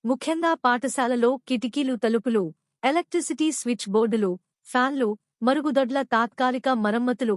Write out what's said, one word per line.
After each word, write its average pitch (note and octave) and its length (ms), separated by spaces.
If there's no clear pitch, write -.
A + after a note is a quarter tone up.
ముఖ్యంగా E4 500
పాఠశాలలో B3 720
కిటికీలు, B3+ 500
తలుపులు, A3 480
ఎలక్ట్రిసిటీ D#4 680
స్విచ్ A#3+ 360
బోర్డులు, G#3+ 440
ఫ్యాన్లు, B3+ 400
మరుగుదొడ్ల C4+ 600
తాత్కాలిక B3+ 720
మరమ్మతులు A3+ 600